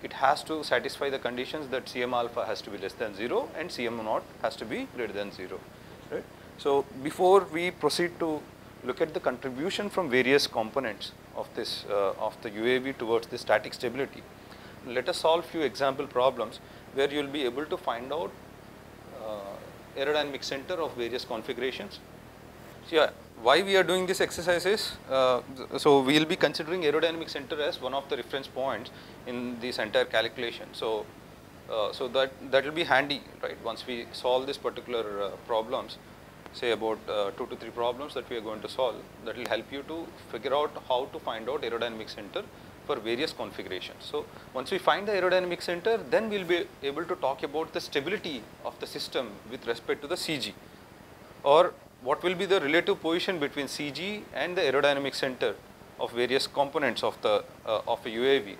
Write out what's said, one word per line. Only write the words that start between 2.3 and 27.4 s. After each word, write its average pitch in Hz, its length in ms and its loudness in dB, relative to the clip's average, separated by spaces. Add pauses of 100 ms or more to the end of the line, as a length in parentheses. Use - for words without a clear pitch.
has 104 160 -4
to - 80 -12
be 101 80 -8
less 98 160 -6
than 107 220 -4
zero 135 420 0
and 170 140 -6
C 120 160 -2
M 117 100 -2
naught 113 260 -2 (200)
has 113 140 0
to 117 80 -8
be 226 300 -6
greater 110 180 -4
than 101 180 -4
zero. 92 280 -10 (520)
Right? - 120 -6 (360)
So 139 260 4 (160)
before 185 500 6
we 175 200 0
proceed 175 480 0
to 156 200 0 (440)
look 127 180 -2
at 156 140 0
the 180 40 -2
contribution 139 680 -2
from 170 220 0
various 127 340 6
components 113 680 -2 (240)
of 113 200 -6
this, - 340 -6
uh, 101 300 2
of 107 240 -4
the 113 80 -6
U 107 160 -4
A 127 100 4
V 131 160 -2
towards 113 320 2
the 120 140 -8
static - 340 2
stability, 127 480 -4 (680)
let 123 220 -2
us 175 80 0
solve 165 300 4
few 165 140 -4
example 135 440 0
problems 123 540 2 (340)
where 139 180 2
you 147 80 0
will 139 160 -2
be 151 80 0
able 123 220 0
to 151 100 -4
find 127 380 -2
out, 117 180 -2 (880)
uh, 107 200 -6 (580)
aerodynamic 143 460 0
center 139 320 -4
of 147 180 -2
various 120 320 -2
configurations. 120 760 -4 (880)
So, 165 100 4
yeah, 147 120 6 (320)
why 139 220 8
we 196 140 4
are 185 60 8
doing 185 220 4
this 180 160 0
exercise 170 460 2
is, 208 240 2 (180)
uh, 127 320 6 (360)
so 139 240 10
we 139 180 8
will 156 80 4
be 185 80 0
considering 160 480 2
aerodynamic 160 480 2
center 147 280 -6